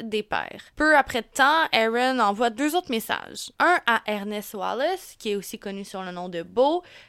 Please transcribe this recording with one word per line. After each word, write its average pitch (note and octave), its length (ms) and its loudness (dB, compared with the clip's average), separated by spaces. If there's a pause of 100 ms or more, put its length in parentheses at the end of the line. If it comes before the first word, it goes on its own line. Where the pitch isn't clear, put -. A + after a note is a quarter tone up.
des G#3+ 160 -2
pères. - 400 -6 (140)
Peu D#4 180 4
après C4+ 280 4
de - 40 -20
temps, D4 360 4 (100)
Aaron A#3+ 460 2
envoie A3 320 2
deux D4 260 -2
autres F4+ 140 -2
messages. - 680 -6
Un E4+ 280 4
à A3+ 200 2
Ernest G#3 460 -6
Wallace, A3+ 640 -4
qui A3 120 -6
est G3+ 60 -2
aussi G3+ 220 -10
connu G3 280 -10
sur F#3+ 160 -10
le F3+ 100 -10
nom F3+ 160 -10
de F3 140 -8
Bo, C4 400 2 (260)